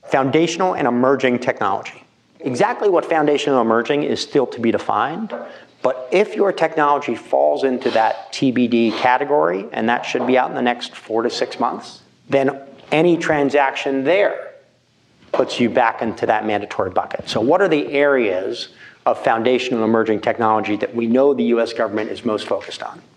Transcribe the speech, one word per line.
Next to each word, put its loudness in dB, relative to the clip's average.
foundational 0
and 0
emerging 2
technology. -4
Exactly 0
what 2
foundational 2
emerging 2
is -2
still 2
to -12
be 2
defined, -2
but -2
if 2
your 2
technology 0
falls 0
into 0
that 0
T 0
B 2
D 2
category, 2
and -2
that 0
should -4
be 4
out 2
in -10
the -4
next -4
four -4
to 0
six -6
months, -6
then 0
any 4
transaction 0
there 0
puts -2
you 2
back 0
into -4
that 0
mandatory -2
bucket. -6
So -2
what 4
are 4
the 0
areas 0
of 0
foundational 0
emerging 2
technology 0
that -6
we -2
know 4
the -2
U 2
S -2
government -4
is -12
most -2
focused -6
on? -14